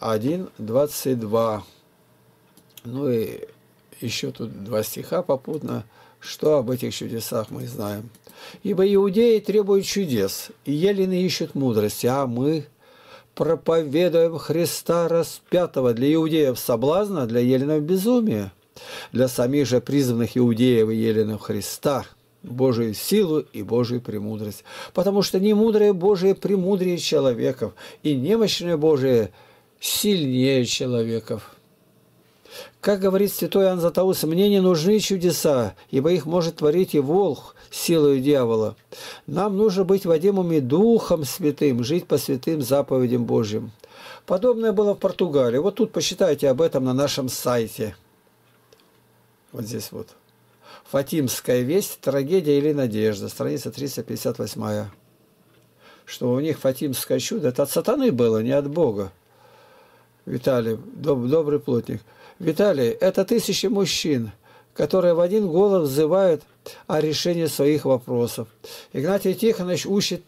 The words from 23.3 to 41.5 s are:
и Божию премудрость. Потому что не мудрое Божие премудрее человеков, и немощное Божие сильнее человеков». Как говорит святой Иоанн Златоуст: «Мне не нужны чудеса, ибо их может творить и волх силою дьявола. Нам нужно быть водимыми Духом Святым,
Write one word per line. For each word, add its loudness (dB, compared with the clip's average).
и -8
Божию -2
премудрость. -8
Потому 2
что -2
не 2
мудрое 4
Божие 2
премудрее 0
человеков, -2
и 0
немощное 0
Божие 2
сильнее 2
человеков». -4
Как 0
говорит 2
святой 0
Иоанн 2
Златоуст: 0
«Мне 2
не 4
нужны 4
чудеса, 0
ибо 2
их 0
может -2
творить 2
и 2
волх 0
силою 2
дьявола. 2
Нам -2
нужно 2
быть 2
водимыми 2
Духом 2
Святым, 0